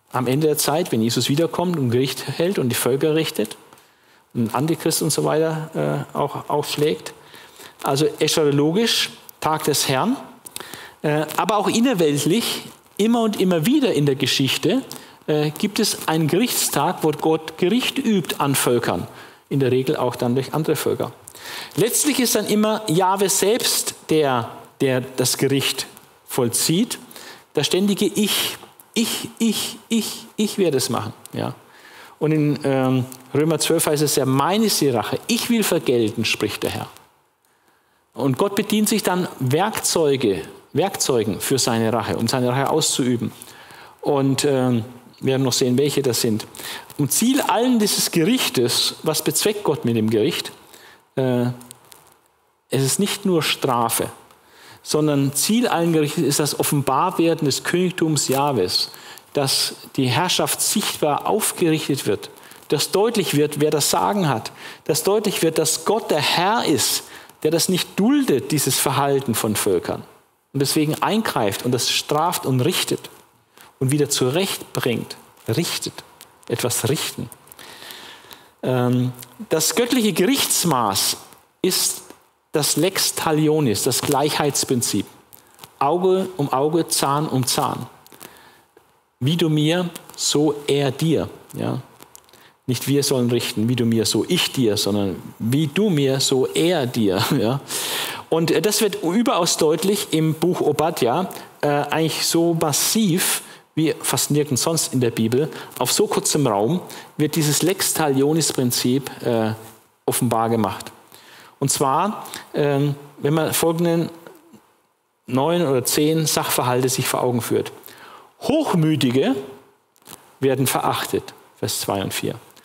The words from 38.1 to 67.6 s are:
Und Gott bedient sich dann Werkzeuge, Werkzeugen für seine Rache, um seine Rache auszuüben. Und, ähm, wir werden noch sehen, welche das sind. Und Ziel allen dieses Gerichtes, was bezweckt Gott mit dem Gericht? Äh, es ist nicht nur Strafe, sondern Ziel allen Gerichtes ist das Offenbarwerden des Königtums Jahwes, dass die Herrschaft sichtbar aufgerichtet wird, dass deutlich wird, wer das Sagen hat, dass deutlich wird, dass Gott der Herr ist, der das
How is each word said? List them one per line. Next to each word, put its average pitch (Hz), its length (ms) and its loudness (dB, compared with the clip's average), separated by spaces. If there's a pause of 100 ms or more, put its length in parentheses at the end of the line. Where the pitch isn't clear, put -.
Und 131 240 0
Gott 196 180 0
bedient 208 320 0
sich 214 160 0
dann 180 240 0 (100)
Werkzeuge, 135 1040 2 (300)
Werkzeugen 127 680 0
für - 180 0
seine 113 340 0
Rache, 104 240 0
um 113 100 -2
seine 123 220 0
Rache 131 200 0
auszuüben. 123 640 0 (680)
Und, 135 440 2
ähm, 127 400 2 (360)
wir 131 120 0
werden 131 120 2
noch 127 100 0
sehen, 123 240 2
welche 143 240 2
das 123 180 0
sind. 107 260 0 (520)
Und 143 120 0
Ziel 262 300 2
allen 240 380 2
dieses - 320 0
Gerichtes, 170 920 0
was 156 220 -2
bezweckt 208 400 0
Gott - 220 0
mit 117 100 2
dem 110 140 2
Gericht? 113 420 0 (640)
Äh, 127 300 2 (1200)
es 135 140 0
ist 131 160 0
nicht 196 260 -2
nur 175 180 2
Strafe, 120 680 2 (720)
sondern 143 500 2
Ziel 226 360 2
allen 170 260 2
Gerichtes 156 280 2
ist 143 160 2
das 147 220 0
Offenbarwerden 160 840 2
des - 180 -2
Königtums 170 640 0
Jahwes, 135 640 0 (420)
dass - 440 -2 (200)
die 135 100 2
Herrschaft 160 540 0
sichtbar - 640 0
aufgerichtet 160 800 0
wird, 101 220 -2 (400)
dass 147 220 0
deutlich 208 440 2
wird, 147 240 2
wer 151 120 2
das 151 200 0
Sagen 180 380 2
hat, 120 240 -2 (320)
dass 151 180 0
deutlich 208 400 0
wird, 165 140 2
dass - 300 0
Gott 220 240 0
der 165 100 0
Herr 185 460 0
ist, - 380 0 (380)
der 156 80 0
das 165 200 0